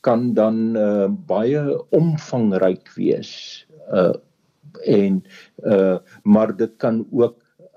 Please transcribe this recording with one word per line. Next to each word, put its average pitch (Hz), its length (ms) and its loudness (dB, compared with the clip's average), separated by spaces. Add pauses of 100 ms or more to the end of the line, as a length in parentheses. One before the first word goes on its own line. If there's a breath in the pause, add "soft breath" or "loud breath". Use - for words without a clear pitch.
kan 120 300 0
dan, 113 420 0
eh, 104 320 0
baie 104 560 -2 (280)
omvangryk 110 1040 0
wees, - 360 -2 (540)
eh, 92 260 0 (760)
en, 98 360 2 (400 loud breath)
eh, 95 340 2 (260 soft breath)
maar 107 340 4
dit 113 200 -2
kan 113 340 -2
ook 120 280 0 (380)